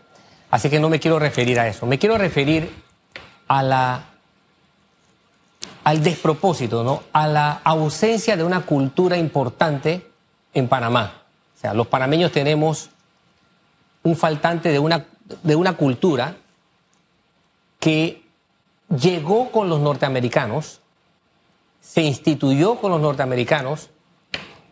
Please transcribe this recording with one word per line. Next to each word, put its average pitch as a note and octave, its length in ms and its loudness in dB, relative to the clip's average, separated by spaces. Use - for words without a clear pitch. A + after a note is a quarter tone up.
Así C3 180 2
que D3+ 120 2
no D#3 100 2
me D#3+ 80 2
quiero D#3+ 220 2
referir B2 400 0
a A#2 80 0
eso. G#2+ 180 -6
Me C3 140 2
quiero A3 180 2
referir D#3+ 560 0
a C3+ 160 2
la, C3 420 0
al D#3 180 2
despropósito, D3+ 840 0
¿no? C3+ 180 -2
A D#3 140 2
la D3 380 0
ausencia D#3+ 720 0
de E3 80 -2
una F3+ 180 0
cultura D#3+ 540 0
importante D#3 920 -2
en C3 160 0
Panamá. A#2 540 -2
O - 40 -20
sea, G#2 140 -4
los A#2 120 0
panameños D3 460 0
tenemos D3+ 580 0
un E3 140 2
faltante D#3+ 540 0
de C#3+ 80 2
una, D#3+ 280 0
de D3+ 140 2
una F3 200 0
cultura C#3 600 0
que D#3+ 440 0
llegó F3+ 640 0
con G#3+ 180 0
los D#3 120 0
norteamericanos, C3+ 1000 -2
se - 220 -2
instituyó D#3 760 0
con G#3 140 -4
los E3 100 0
norteamericanos C3+ 880 -2